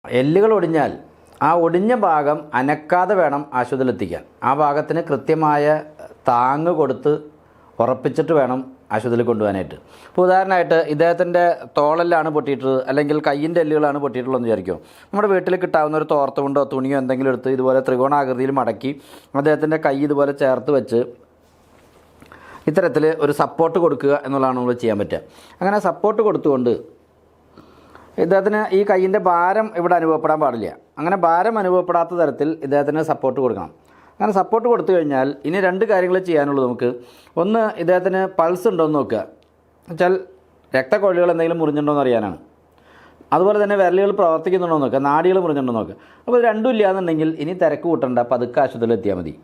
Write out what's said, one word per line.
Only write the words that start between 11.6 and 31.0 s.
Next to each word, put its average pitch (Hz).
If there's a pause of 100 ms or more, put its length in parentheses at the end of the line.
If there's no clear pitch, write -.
തോളെല്ലാണ് 160
പൊട്ടിയിട്ടുള്ളത്, 131 (100)
അല്ലെങ്കിൽ 147 (100)
കയ്യിൻ്റെ 156
എല്ലുകളാണ് 151
പൊട്ടിയിട്ടുള്ളതെന്ന് 123
വിചാരിക്കും. 92 (320)
നമ്മുടെ 208
വീട്ടിൽ 180
കിട്ടാവുന്ന 156
ഒരു 151
തോർത്തുമുണ്ടോ 139
തുണിയോ 135
എന്തെങ്കിലും 131
എടുത്ത് 131
ഇതുപോലെ 131
ത്രികോണാകൃതിയിൽ 131
മടക്കി 117 (520)
അദ്ദേഹത്തിൻ്റെ 151
കൈ 139 (120)
ഇതുപോലെ 143
ചേർത്ത് 131
വെച്ച് 113 (1700)
ഇത്തരത്തിൽ 160 (200)
ഒരു 147
സപ്പോർട്ട് 165
കൊടുക്കുക 139 (100)
എന്നുള്ളതാണ് 135
നമ്മൾ 123
ചെയ്യാൻ 110
പറ്റുക. 82 (400)
അങ്ങനെ 202
സപ്പോർട്ട് 214
കൊടുത്തുകൊണ്ട് 131 (1500)
ഇദ്ദേഹത്തിന് 190 (200)
ഈ - (100)
കയ്യിൻ്റെ 190
ഭാരം 185 (120)
ഇവിടെ 175
അനുഭവപ്പെടാൻ 156
പാടില്ല. 117 (300)
അങ്ങനെ 170 (100)